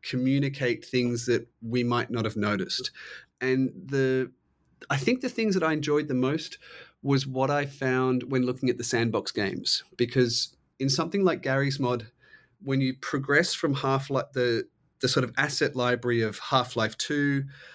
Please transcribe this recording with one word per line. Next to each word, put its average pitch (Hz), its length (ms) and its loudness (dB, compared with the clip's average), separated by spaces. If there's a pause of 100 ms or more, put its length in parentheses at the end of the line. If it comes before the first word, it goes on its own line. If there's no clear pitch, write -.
communicate 135 800 0
things 120 420 0
that 120 220 0 (120)
we 120 220 0
might 120 280 0
not 117 140 0
have 110 120 -4
noticed. 104 560 -2 (480)
And 131 320 2 (120)
the, 131 460 0 (580)
I 143 80 0
think 226 240 2
the 262 80 -4
things 220 260 0
that 180 100 2
I 160 80 2
enjoyed 147 340 0
the 143 80 -2
most 131 440 0 (440)
was 139 240 2
what 135 240 0
I 143 160 0
found 131 640 0
when 131 160 2
looking 123 240 0
at - 80 -2
the 117 60 -6
sandbox 113 480 0
games, 95 500 -2 (140)
because 123 600 0 (220)
in 135 100 0
something 170 360 0
like 170 180 2
Garry's 135 360 0
Mod, 123 280 -2 (540)
when 135 200 0
you 131 200 0
progress 143 540 2
from 147 200 0
Half-Life, 135 580 -2
the, 120 320 2 (360)
the 127 80 2
sort 127 140 2
of 127 140 -4
asset 143 400 0
library 123 460 0
of 110 160 -2
Half-Life 117 580 0
two, 143 480 0 (300)